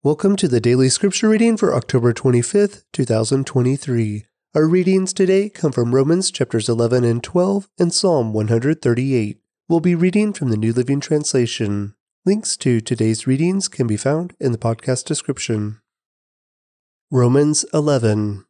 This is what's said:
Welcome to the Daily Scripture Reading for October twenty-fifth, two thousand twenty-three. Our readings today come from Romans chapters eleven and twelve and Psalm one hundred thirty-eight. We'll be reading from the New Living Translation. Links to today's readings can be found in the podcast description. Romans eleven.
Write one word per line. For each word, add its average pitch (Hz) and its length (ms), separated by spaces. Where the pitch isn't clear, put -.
Welcome 190 300
to 190 100
the 123 140
Daily 127 280
Scripture 202 420
Reading 220 260
for - 180
October 120 380
twenty-fifth, 135 800
two 139 120
thousand 120 400
twenty-three. 123 800
Our 156 140
readings 185 440
today 196 360
come 160 240
from 120 200
Romans 156 380
chapters - 380
eleven 117 340
and 120 220
twelve 196 520
and 170 160
Psalm 139 400
one 107 140
hundred 120 360
thirty-eight. 120 580
We'll 170 120
be 175 160
reading 190 360
from 147 180
the 110 60
New 110 160
Living 123 280
Translation. 113 960
Links 208 340
to 120 220
today's 113 460
readings 170 400
can 123 220
be 107 80
found 160 420
in 127 140
the 113 60
podcast 117 480
description. 110 760
Romans 139 540
eleven. 110 760